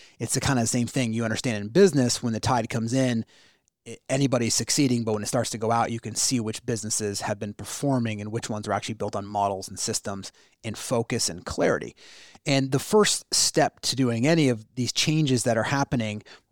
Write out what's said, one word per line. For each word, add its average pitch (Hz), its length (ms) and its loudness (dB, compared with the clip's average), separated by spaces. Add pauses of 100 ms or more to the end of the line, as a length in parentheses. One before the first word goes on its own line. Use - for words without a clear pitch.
(180)
It's - 160 -4
the 131 60 0
kind 135 180 2
of 117 100 2
same 120 180 0
thing 117 260 -2
you 113 120 -2
understand 110 380 -2
in 104 60 -8
business. 139 540 4
When 120 100 0
the 110 80 -2
tide 117 280 0
comes 113 240 -4
in, 123 320 2 (600)
i-, 117 100 -14 (120)
anybody's 127 480 2
succeeding, 120 480 2
but 110 80 -2
when 104 100 -2
it 101 40 -8
starts 120 240 0
to 117 80 -8
go 110 120 -2
out, 117 220 2
you 113 80 -4
can - 160 -10
see 127 240 0
which 110 260 -6
businesses 107 540 -4
have 104 180 -4
been 104 160 -8
performing 113 640 -2
and 104 120 -8
which - 180 -6
ones 107 160 -6
are 104 60 0
actually 104 240 -2
built 101 180 -6
on 101 100 -4
models 101 440 -2
and 98 100 -12
systems 101 540 -6 (320)
and 104 120 -6
focus 117 520 -2
and 87 160 -8
clarity. - 500 -2 (520)
And 135 260 0
the 135 80 0
first - 520 2
step - 500 2
to - 120 -2
doing 120 320 2
any 156 220 6
of 113 260 0
these 123 180 -2
changes 151 520 2
that 117 120 2
are 110 60 2
happening, 113 640 0 (280)